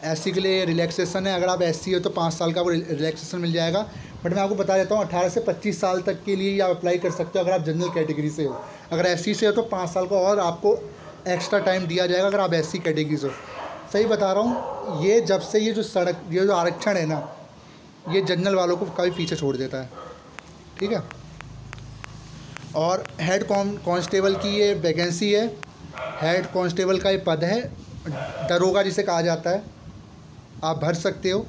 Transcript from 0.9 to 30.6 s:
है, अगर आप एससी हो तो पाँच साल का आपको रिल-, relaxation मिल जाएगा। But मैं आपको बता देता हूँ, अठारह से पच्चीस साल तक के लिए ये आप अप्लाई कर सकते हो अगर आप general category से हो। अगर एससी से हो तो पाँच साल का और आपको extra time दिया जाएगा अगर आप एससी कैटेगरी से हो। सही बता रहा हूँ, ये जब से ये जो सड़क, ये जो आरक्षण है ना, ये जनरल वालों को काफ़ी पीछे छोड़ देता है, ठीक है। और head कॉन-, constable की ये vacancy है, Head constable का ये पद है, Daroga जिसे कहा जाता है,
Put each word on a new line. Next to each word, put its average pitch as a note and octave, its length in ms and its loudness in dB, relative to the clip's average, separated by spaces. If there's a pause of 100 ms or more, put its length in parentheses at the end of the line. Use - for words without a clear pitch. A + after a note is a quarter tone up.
है, G3 100 0
अगर F3+ 120 2
आप F3+ 140 2
एससी E3 300 0
हो F3+ 80 2
तो F#3 100 0
पाँच E3 240 0
साल E3+ 180 0
का F3 80 0
आपको F3 100 2
रिल-, E3 180 0
relaxation D#3+ 500 -4
मिल E3+ 140 -2
जाएगा। E3+ 340 0 (300)
But E3+ 160 -4
मैं G3 100 2
आपको G3 120 2
बता F#3+ 240 2
देता F#3+ 160 2
हूँ, G#3+ 100 2
अठारह F3 240 0
से F3+ 140 0
पच्चीस F#3 380 -2
साल F#3 220 2
तक F3 220 -2
के G3 120 0
लिए G3 160 2
ये G3 80 2
आप F#3 100 4
अप्लाई F3+ 280 2
कर F3 140 0
सकते F3 260 -2
हो F3+ 60 2
अगर F#3 100 2
आप E3+ 100 0
general E3 260 0
category D#3 400 0
से D3+ 140 -4
हो। B2+ 160 -2 (320)
अगर E3+ 140 2
एससी F3 280 2
से G#3+ 120 2
हो G#3 60 6
तो A3 160 2
पाँच F#3 220 -2
साल F#3 160 0
का G3 120 2
और G3 220 4
आपको F3 360 2 (520)
extra F3+ 320 2
time F#3 260 2
दिया F3 200 2
जाएगा F3+ 200 2
अगर G3+ 140 2
आप F3+ 140 2
एससी D#3+ 260 0
कैटेगरी D3+ 360 0
से C#3 100 -2
हो। C3 60 -2 (600)
सही G#3 140 6
बता G3+ 260 2
रहा G3+ 100 4
हूँ, G#3 600 -2
ये G#3+ 180 6
जब F#3+ 200 2
से - 180 2
ये A3 120 2
जो G#3 120 0
सड़क, F3 460 0
ये F3+ 160 2
जो G3+ 60 4
आरक्षण F3 440 2
है E3 100 0
ना, D#3 120 0 (920)
ये F#3+ 120 4
जनरल F3+ 320 2
वालों F3 220 4
को F#3+ 100 -2
काफ़ी F3+ 240 0
पीछे E3+ 260 -2
छोड़ C#3 200 0
देता C3 240 -4
है, B2+ 100 -12 (920)
ठीक G3+ 120 0
है। F#3+ 100 -2 (1700)
और E3+ 280 2 (160)
head F#3 240 2
कॉन-, G3+ 340 0
constable F#3 560 2
की G3 160 -4
ये G3+ 260 4
vacancy E3+ 560 0
है, G#3+ 140 4 (720)
Head F3 260 2
constable F#3 520 2
का G3 120 2
ये F#3+ 160 2
पद D#3+ 180 2
है, G3+ 160 2 (880)
Daroga F3+ 340 4
जिसे G3 200 0
कहा F3 200 2
जाता E3 280 0
है, G3 120 0 (1000)